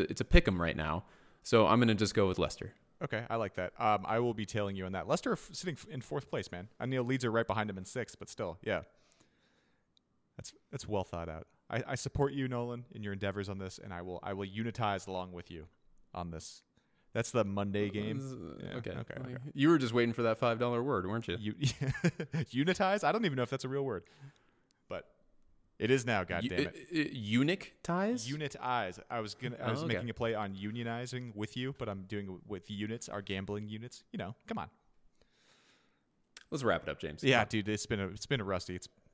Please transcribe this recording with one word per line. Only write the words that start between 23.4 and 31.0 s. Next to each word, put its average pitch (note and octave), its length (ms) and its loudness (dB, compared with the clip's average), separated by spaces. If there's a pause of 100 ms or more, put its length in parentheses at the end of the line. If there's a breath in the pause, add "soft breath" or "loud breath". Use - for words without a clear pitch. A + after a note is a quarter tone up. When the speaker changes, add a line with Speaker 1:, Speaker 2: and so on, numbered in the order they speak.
Speaker 2:
if A#2 60 0
that's C3+ 160 -2
a C3 40 -4
real C#3 140 0
word, A2 200 -4 (840 soft breath)
but F#2 180 -6 (760)
it A2 100 4
is B2+ 160 6
now. G#2+ 180 4
God F2 200 -2
Speaker 1:
U-, - 60 0
Speaker 2:
damn F2+ 100 0
it! - 160 -2 (200)
Speaker 1:
uh, D#3 40 2
uh, D3 120 4
eunuch B2 600 2 (100)
ties? F#3+ 480 -2
Speaker 2:
Unit D3 320 -4
eyes. A#2 380 -2 (100)
I A#2 120 -2
was G#2+ 120 -6
gonna. B2 260 -6
I A#2+ 100 -2
Speaker 1:
Oh, - 20 2
Speaker 2:
was A2+ 120 0
Speaker 1:
okay. A#2 120 0
Speaker 2:
making A2+ 160 -2
a - 20 -6
play A2+ 220 0
on G2+ 180 -2
unionizing A#2 800 -6